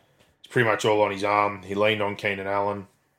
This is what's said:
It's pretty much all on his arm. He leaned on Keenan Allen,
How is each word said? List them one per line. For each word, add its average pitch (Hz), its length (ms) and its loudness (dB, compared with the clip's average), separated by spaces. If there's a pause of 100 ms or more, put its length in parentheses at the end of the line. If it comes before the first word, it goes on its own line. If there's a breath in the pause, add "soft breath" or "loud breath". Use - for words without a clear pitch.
(380 soft breath)
It's - 140 -20
pretty 120 160 4
much 104 160 0
all 107 180 4
on 101 80 2
his 98 140 -6
arm. 101 380 0
He 95 120 -8
leaned 104 280 2
on 101 140 -4
Keenan 98 300 -4
Allen, 101 400 -2 (320)